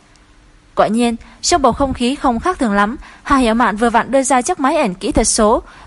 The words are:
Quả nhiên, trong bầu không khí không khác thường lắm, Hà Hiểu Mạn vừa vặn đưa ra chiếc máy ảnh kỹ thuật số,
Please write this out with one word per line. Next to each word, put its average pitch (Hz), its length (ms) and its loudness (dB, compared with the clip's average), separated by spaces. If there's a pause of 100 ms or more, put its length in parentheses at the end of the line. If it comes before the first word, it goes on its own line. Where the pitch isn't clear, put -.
(760)
Quả 180 120 2
nhiên, 233 300 0 (240)
trong 339 220 0
bầu 240 100 4
không 269 220 -2
khí 247 200 -2
không 247 260 -2
khác 359 180 -4
thường 226 140 -2
lắm, 208 240 0 (260)
Hà 285 140 0
Hiểu 233 180 2
Mạn 226 220 0
vừa 233 140 0
vặn 220 200 0
đưa 269 120 2
ra 254 200 0
chiếc 359 180 -4
máy 285 160 0
ảnh 226 180 0
kỹ 240 180 -6
thuật 226 160 0
số, 233 340 2 (240)